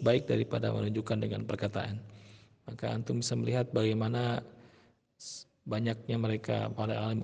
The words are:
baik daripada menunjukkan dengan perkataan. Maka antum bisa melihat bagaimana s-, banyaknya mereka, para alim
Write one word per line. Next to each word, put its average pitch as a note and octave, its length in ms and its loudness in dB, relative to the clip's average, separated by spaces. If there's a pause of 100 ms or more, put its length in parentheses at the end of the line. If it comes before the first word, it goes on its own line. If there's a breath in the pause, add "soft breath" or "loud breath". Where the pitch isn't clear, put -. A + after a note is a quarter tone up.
baik B2 240 6
daripada A2+ 400 2
menunjukkan A2 480 0
dengan G#2+ 240 -2
perkataan. G#2 560 -2 (720 loud breath)
Maka A#2 240 -4
antum A2+ 240 -2
bisa A#2+ 160 -2
melihat A#2+ 400 2
bagaimana A#2 720 2 (720 soft breath)
s-, - 320 -16 (160)
banyaknya A2+ 560 0
mereka, A2 480 0
para A2 320 -2
alim A2 220 0